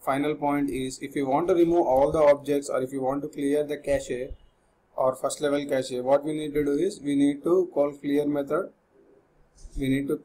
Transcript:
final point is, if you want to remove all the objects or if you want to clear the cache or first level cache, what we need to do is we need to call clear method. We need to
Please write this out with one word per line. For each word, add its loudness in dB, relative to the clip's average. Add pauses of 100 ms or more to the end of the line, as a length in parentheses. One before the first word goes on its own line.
final -2
point -2
is, -6
if -10
you -2
want 0
to 4
remove 4
all 4
the 0
objects 4
or -2
if -6
you -6
want -2
to -8
clear 0
the -6
cache -4 (600)
or 0
first -4
level 0
cache, -2
what 4
we -4
need -6
to 0
do 0
is -2
we -2
need 2
to 2
call 2
clear -2
method. -2 (1040)
We -2
need 0
to -2